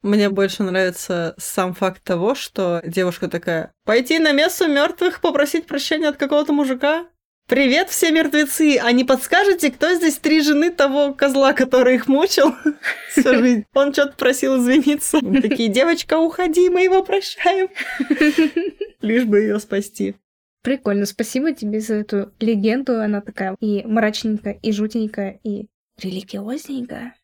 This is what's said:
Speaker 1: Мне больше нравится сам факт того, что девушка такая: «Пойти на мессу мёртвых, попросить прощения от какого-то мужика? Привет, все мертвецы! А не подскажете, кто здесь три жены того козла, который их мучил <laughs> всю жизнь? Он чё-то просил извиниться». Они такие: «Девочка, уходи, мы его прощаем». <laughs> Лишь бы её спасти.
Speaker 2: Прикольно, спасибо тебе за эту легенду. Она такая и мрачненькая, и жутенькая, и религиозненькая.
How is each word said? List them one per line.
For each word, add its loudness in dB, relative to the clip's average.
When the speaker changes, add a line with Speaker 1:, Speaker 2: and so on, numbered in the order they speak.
Speaker 1:
Мне 2
больше -2
нравится -2
сам -4
факт -4
того, -2
что -4
девушка -4
такая: -6
«Пойти 0
на 2
мессу 0
мёртвых, 0
попросить 0
прощения -2
от -2
какого-то 0
мужика? -2
Привет, 2
все 0
мертвецы! 2
А 2
не 4
подскажете, 2
кто 0
здесь 0
три 2
жены 2
того 0
козла, 2
который 4
их -2
мучил 2
<laughs> -6
всю 2
жизнь? 2
Он 2
чё-то 0
просил 0
извиниться». 2
Они 2
такие: 0
«Девочка, 0
уходи, 2
мы 2
его 4
прощаем». -2
<laughs> -2
Лишь 0
бы 4
её -2
спасти. -6
Speaker 2:
Прикольно, -2
спасибо -4
тебе -4
за -4
эту -4
легенду. 0
Она -2
такая -8
и -2
мрачненькая, -2
и -2
жутенькая, -4
и -8
религиозненькая. -10